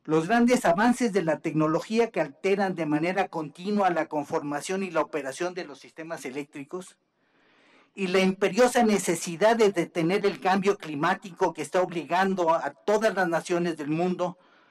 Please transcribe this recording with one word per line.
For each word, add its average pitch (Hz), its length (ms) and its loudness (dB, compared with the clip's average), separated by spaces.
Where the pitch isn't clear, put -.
Los 160 220 0
grandes 240 380 4
avances 220 480 2
de 190 100 0
la 151 160 0
tecnología 160 680 0
que 190 100 -6
alteran 190 540 -2
de 165 140 -4
manera 175 400 0
continua 180 640 -2
la 156 160 -2
conformación 147 760 -4
y 190 80 -6
la 160 120 0
operación 143 520 -6
de 180 120 -10
los 139 140 -16
sistemas 160 460 -14
eléctricos, 147 720 -12
y 196 120 -2
la 190 140 2
imperiosa 196 600 2
necesidad 190 720 2
de 220 160 4
detener 180 540 0
el 180 140 0
cambio 190 400 2
climático 165 720 -2
que 156 80 -8
está 147 180 -2
obligando 175 720 0
a 160 200 0
todas 214 420 0
las 185 160 0
naciones 170 480 -2
del 147 120 -8
mundo 175 500 -2